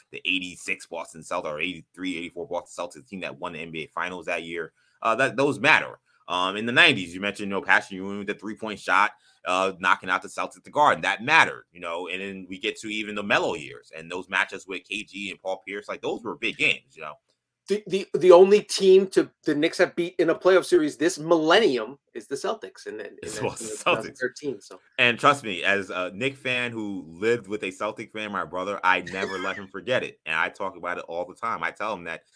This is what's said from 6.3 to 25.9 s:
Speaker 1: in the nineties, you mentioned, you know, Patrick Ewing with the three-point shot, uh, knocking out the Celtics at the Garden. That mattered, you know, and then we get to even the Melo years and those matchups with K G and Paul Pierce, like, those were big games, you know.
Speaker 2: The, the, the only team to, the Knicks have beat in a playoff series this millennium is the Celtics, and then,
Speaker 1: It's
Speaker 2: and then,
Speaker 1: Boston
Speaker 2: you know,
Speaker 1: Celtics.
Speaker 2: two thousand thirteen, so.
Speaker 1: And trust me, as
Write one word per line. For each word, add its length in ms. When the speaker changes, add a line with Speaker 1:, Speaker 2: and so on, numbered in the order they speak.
Speaker 1:
in 100
the 60
nineties, 420
you 60
mentioned, 300
you 60
know, 40
Patrick 320
Ewing 260
with 80
the 80
three-point 460
shot, 320
uh, 360
knocking 280
out 140
the 60
Celtics 280
at 80
the 60
Garden. 320
That 200
mattered, 500
you 80
know, 280
and 140
then 260
we 100
get 220
to 80
even 260
the 80
Melo 320
years 400
and 160
those 180
matchups 380
with 220
K 160
G 260
and 100
Paul 260
Pierce, 220
like, 120
those 240
were 120
big 200
games, 400
you 60
know. 120
Speaker 2:
The, 200
the, 260
the 160
only 320
team 460
to, 200
the 80
Knicks 260
have 180
beat 240
in 100
a 60
playoff 300
series 300
this 220
millennium 800
is 140
the 80
Celtics, 500
and 140
then, 240
Speaker 1:
It's 140
Speaker 2:
and 60
then, 60
Speaker 1:
Boston 160
Speaker 2:
you 60
know, 40
Speaker 1:
Celtics. 20
Speaker 2:
two 40
thousand 200
thirteen, 440
so. 200
Speaker 1:
And 200
trust 240
me, 220
as 260